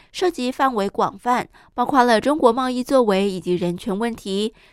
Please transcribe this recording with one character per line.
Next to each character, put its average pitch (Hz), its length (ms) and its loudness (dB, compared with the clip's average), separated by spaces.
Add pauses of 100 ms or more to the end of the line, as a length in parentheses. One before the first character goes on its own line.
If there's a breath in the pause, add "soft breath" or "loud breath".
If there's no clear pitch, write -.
(120)
涉 359 200 -2
及 247 200 -4
范 269 220 -2
围 202 160 0
广 196 280 -2
泛， 240 300 -2 (280 soft breath)
包 - 100 -2
括 262 180 2
了 233 160 4
中 277 200 0
国 247 120 6
贸 254 180 -2
易 247 140 -4
作 262 200 2
为 202 260 2
以 185 100 -6
及 180 160 -2
人 175 220 -2
权 196 200 -6
问 233 180 -4
题、 202 380 -4 (180 soft breath)